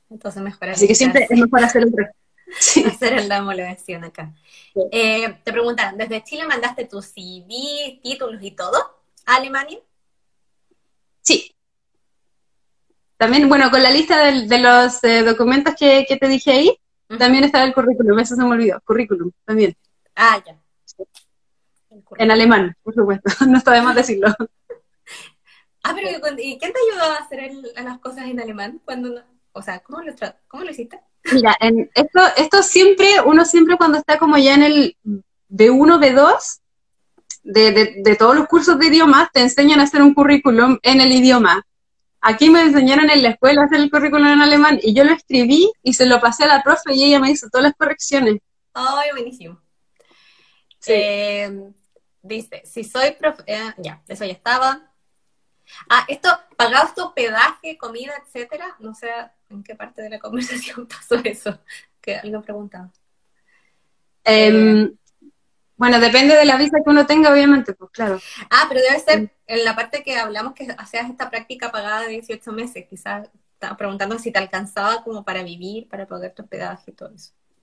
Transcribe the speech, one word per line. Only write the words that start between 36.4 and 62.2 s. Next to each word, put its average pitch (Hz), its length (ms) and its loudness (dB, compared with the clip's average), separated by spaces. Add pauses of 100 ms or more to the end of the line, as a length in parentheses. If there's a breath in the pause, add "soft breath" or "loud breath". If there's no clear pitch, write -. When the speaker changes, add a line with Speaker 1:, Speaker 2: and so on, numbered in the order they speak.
Speaker 2:
de, 214 280 2
de, 214 260 2
de 208 180 2
todos 226 200 4
los 302 120 0
cursos 330 320 2
de 320 80 2
idiomas, 302 440 4
te 262 100 0
enseñan 285 380 2
a 285 40 4
hacer 285 180 0
un 285 140 6
currículum 262 640 2
en 262 200 2
el 254 100 2
idioma. 247 560 2 (540)
Aquí 220 280 2
me 330 120 6
enseñaron 285 480 4
en 285 140 2
la 233 60 2
escuela 277 320 2
a 294 40 2
hacer 285 140 0
el 294 100 0
currículum 294 380 2
en 285 140 4
alemán 294 400 4
y 220 120 0
yo 269 100 4
lo 302 80 4
escribí 285 600 2 (100)
y 254 120 -4
se 254 120 0
lo 254 160 4
pasé 233 220 0
a 294 40 4
la 277 160 4
profe 294 300 0
y 269 120 0
ella 285 140 4
me 269 120 2
hizo 285 180 -6
todas 254 140 0
las 294 120 2
correcciones. 277 640 -2 (340)
Speaker 1:
Ay, 269 380 -6
buenísimo. 240 480 -16 (1200)
Speaker 2:
Sí. - 160 -6
Speaker 1:
Eh, 202 760 -6 (500)
dice, 220 440 -16
si - 180 -16
soy 254 300 -4
profe, 302 340 -6
eh, 214 300 -12
ya, 160 300 -18
eso 214 180 -16
ya 185 80 -10
estaba. 262 540 -4 (1000 soft breath)
Ah, 240 180 0
esto, 294 220 -6 (280)
¿pagabas 262 360 0
tu 370 120 -10
hospedaje, 269 720 -6
comida, 240 360 -16 (120)
etcétera? 294 540 -18
No 220 140 -20
sé 233 160 -16 (400)
en 202 140 -20
qué 220 120 -20
parte 214 260 -20
de 214 80 -18
la 214 100 -18
conversación 247 680 -12
<laughs> - 0 -
pasó - 360 -8
eso, 214 360 -12 (400 loud breath)
que 202 180 -12
alguien 214 240 -14